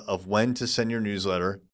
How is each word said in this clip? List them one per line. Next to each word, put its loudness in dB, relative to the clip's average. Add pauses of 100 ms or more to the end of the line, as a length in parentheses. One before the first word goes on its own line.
of -2
when 4
to -4
send 0
your -2
newsletter, 0 (140)